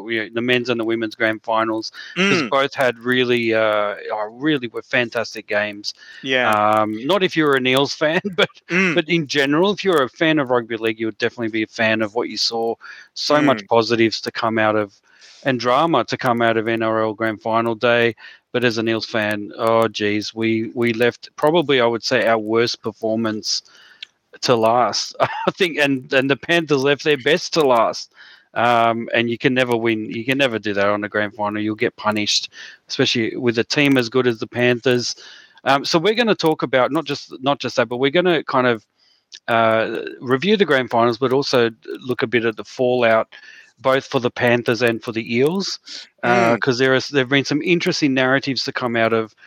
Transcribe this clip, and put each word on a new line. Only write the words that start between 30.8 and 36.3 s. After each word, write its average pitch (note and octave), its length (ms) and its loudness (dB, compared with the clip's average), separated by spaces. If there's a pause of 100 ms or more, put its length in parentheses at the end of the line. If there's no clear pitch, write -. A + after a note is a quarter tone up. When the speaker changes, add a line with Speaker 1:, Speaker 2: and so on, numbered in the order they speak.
Speaker 1:
on G#2 160 -2
a G#2 40 -10
grand G#2 240 -2
final. G#2+ 280 -4
You'll G#2+ 140 -2
get A2+ 200 -2
punished, G#2+ 540 -2 (400)
especially B2 480 -2
with A#2+ 200 0
a A2+ 60 0
team C#3 340 2
as A2+ 120 0
good B2 180 2
as A#2 120 0
the A#2 80 -8
Panthers. A#2+ 680 0 (480)
Um, C3+ 220 2
so F3 120 0
we're F#3+ 160 2
gonna G#3+ 220 2